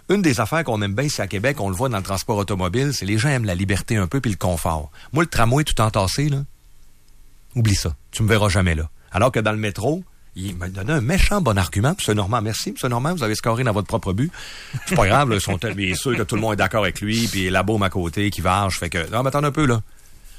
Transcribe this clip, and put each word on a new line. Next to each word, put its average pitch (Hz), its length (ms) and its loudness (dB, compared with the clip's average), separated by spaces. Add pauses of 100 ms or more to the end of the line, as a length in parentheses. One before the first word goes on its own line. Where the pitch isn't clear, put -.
une 202 140 2
des 143 180 2
affaires 151 260 0
qu'on 107 180 0
aime 101 100 -2
bien 127 120 0
ici 143 180 -2
à - 20 -4
Québec, 107 340 -2
on 101 100 -2
le 92 60 -2
voit 131 140 0
dans 110 80 -2
le 95 60 -4
transport 95 340 -2
automobile, 101 560 0
c'est - 140 -6
les 107 100 0
gens 117 120 2
aiment 127 160 0
la 92 100 0
liberté 98 400 0
un 101 100 2
peu 131 160 -2
puis 120 80 0
le 101 80 -2
confort. 82 540 -2 (220)
Moi, 160 100 4
le 170 60 -2
tramway 117 340 4
tout - 180 2
entassé, 107 480 2
là, 139 140 -2 (1120)
oublie 113 180 4
ça. 87 220 0 (160)
Tu - 100 -4
me 110 60 4
verras 104 220 4
jamais 90 260 2
là. 78 120 -4 (240)
Alors 113 200 2
que 120 80 -2
dans 107 120 0
le 107 60 -2
métro, 107 460 -2 (360)
il 95 160 -8
m'a 87 140 -8
donné 98 240 -4
un 156 80 2
méchant 185 400 4
bon 117 160 2
argument. 104 400 2
Monsieur - 160 0
Normand, 104 300 0
merci, 110 280 -4
Monsieur 143 180 -4
Normand, 123 260 -2
vous 151 80 -4
avez 107 100 0
scoré 117 300 0
dans 123 80 2
votre 101 160 0
propre 98 260 -2
but. 131 180 0 (540)
C'est 190 100 -2
pas 113 120 6
grave, 127 240 4
là, 104 60 2
ils 92 40 -2
sont 98 160 -2 (180)
bien 92 200 -2
sûr 123 200 -2
que 120 60 0
tout 104 140 -2
le 107 60 0
monde 110 120 0
est 104 40 -2
d'accord 101 260 2
avec 90 180 -2
lui, 110 260 0
puis 92 220 -2
la 92 140 2
Beaume 107 180 2
à 95 80 2
côté 95 400 -2
qui - 120 -4
varge, 92 360 2
fait 85 140 -6
que, 82 180 -2
non, 113 140 0
mais 135 60 0
attends 143 140 0
un 147 80 0
peu, 151 140 0
là. 117 160 2 (580)